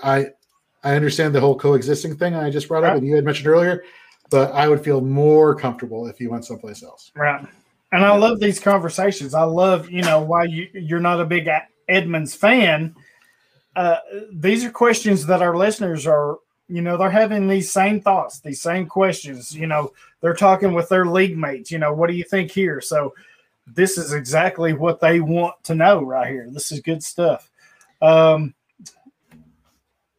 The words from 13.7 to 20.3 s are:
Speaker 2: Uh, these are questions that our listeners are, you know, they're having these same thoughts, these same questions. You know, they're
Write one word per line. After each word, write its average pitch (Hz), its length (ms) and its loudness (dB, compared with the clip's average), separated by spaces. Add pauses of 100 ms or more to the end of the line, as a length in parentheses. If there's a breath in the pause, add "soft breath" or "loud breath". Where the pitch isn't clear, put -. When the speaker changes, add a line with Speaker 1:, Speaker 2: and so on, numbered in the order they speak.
Speaker 2:
Uh, 175 220 0 (360)
these 196 320 0
are 233 60 -8
questions 220 560 2
that 180 160 2
our 175 140 2
listeners 185 500 -2
are, 151 320 0 (300)
you 175 140 -6
know, 175 140 -2
they're 190 140 0
having 208 380 2
these 196 240 -2
same 202 280 2
thoughts, 190 380 -2
these 139 240 -12
same 175 240 -4
questions. 156 640 -2
You 156 140 -8
know, 151 260 -4 (280 soft breath)
they're 170 140 0